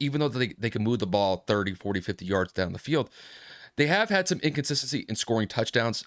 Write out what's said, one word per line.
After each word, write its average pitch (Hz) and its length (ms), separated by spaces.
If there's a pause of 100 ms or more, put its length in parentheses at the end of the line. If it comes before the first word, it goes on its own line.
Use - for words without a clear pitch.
even 143 200
though 147 80
they, 123 300
they 110 120
can 107 120
move 113 160
the 101 80
ball 95 400
thirty, 101 260
forty, 98 280
fifty 90 260
yards 92 260
down 90 200
the 92 80
field, - 300 (680)
they 147 100
have 196 220
had 190 200
some 180 120
inconsistency 143 680
in 110 80
scoring 110 320
touchdowns. 117 580